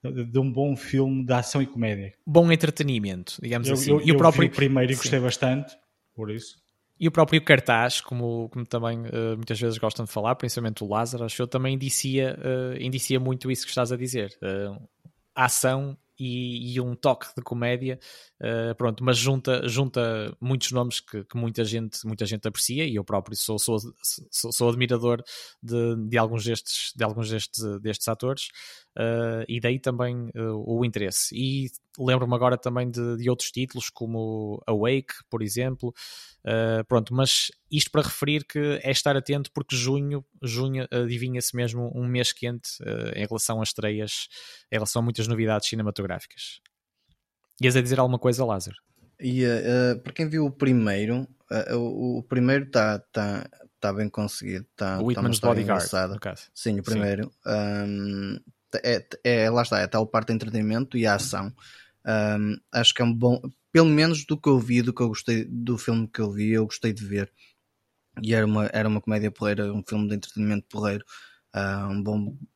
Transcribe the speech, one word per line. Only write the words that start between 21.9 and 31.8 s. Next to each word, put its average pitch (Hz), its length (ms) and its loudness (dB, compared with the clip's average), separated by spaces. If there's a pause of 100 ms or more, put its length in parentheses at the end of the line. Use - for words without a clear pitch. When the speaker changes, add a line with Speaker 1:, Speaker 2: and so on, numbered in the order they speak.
Speaker 2:
muita 110 200 -4
gente 104 200 -4
aprecia, 127 380 -2
e 131 120 -2
eu 104 80 0
próprio 104 300 -4
sou, 107 240 -2
sou, 110 200 0 (520)
sou, - 220 -4
sou 120 160 4
admirador 120 540 2 (400)
de, 117 340 0 (100)
de 113 120 0
alguns 113 260 0
destes, - 500 -4
de 120 80 -2
alguns 110 280 -2
destes, 110 320 -4 (180)
destes 107 280 -4
atores, 127 400 -4 (500)
eh, 113 500 -2
e 120 100 -4
daí 120 200 2
também, 123 560 -2
eh, 113 80 -8
o 113 420 -2
interesse. 104 500 -2
E 131 360 -2 (280)